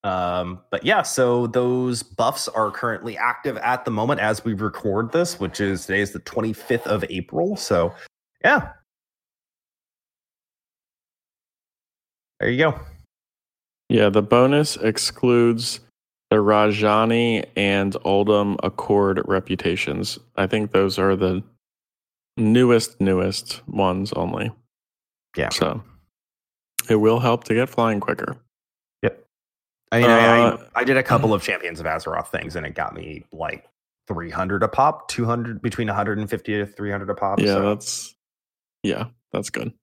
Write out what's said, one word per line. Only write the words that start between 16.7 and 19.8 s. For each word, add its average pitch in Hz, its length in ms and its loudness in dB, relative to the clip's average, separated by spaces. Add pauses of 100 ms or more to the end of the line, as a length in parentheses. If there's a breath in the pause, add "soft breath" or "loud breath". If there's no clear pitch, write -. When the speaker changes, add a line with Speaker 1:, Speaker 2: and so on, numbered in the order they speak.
Speaker 2:
and 98 360 2 (120)
Uldum 101 580 2
Accord 98 640 0
reputations. 95 920 -2 (180)